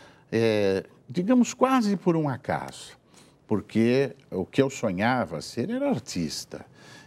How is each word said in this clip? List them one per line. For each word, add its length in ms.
é, 520
digamos, 440
quase 440
por 180
um 140
acaso, 680
porque 680
o 140
que 160
eu 80
sonhava 720
ser 280
era 200
artista. 760